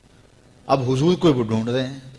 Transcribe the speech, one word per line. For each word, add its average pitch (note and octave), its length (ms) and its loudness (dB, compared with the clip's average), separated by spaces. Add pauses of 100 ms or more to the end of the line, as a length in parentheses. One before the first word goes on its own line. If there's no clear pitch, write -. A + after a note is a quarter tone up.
(680)
अब C3+ 160 2
हुजूर C3+ 320 2
को E3 160 4
वो B2 100 0
ढूंढ A2 260 -2
रहे B2+ 140 -2
हैं। C3+ 360 -12